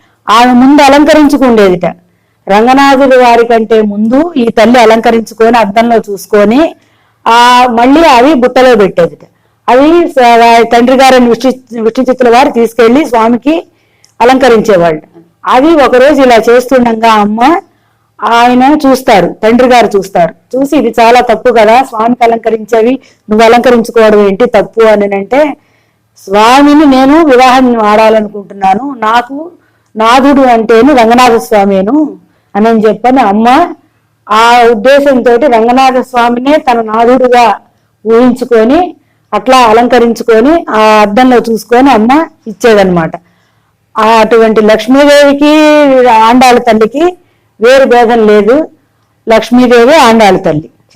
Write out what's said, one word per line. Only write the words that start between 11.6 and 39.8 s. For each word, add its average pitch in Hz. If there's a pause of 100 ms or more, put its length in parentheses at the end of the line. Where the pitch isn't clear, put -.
విష్ణు 226
చిత్తుల 247
వారు 254
తీసుకెళ్లి 233
స్వామికి 240 (540)
అలంకరించేవాళ్ళు. 220 (440)
అది 247
ఒకరోజు 277
ఇలా 247
చేస్తుండగా 233
అమ్మ, 220 (640)
ఆయన 247
చూస్తారు, 247
తండ్రి 240
గారు 214
చూస్తారు. 180 (220)
చూసి, 277
"ఇది 233
చాలా 233
తప్పు 233
కదా, 226
స్వామికి 233
అలంకరించేవి 226 (300)
నువ్వు 214
అలంకరించుకోవడం 226
ఏంటి 190
తప్పు?" 220
అని 202
అంటే, 247 (600)
"స్వామిని 277
నేను 269
వివాహం 247
ఆడాలనుకుంటున్నాను, 208
నాకు 240 (460)
నాథుడు 254
అంటేను 240
రంగనాథ 240
స్వామిను" 202 (380)
అని 220
చెప్పని 247
అమ్మ 240 (560)
ఆ 233
ఉద్దేశంతో 254
రంగనాథ 247
స్వామినే 247
తన 240
నాథుడుగా 233 (460)
ఊహించుకొని 247 (380)
అట్లా 247
అలంకరించుకొని 240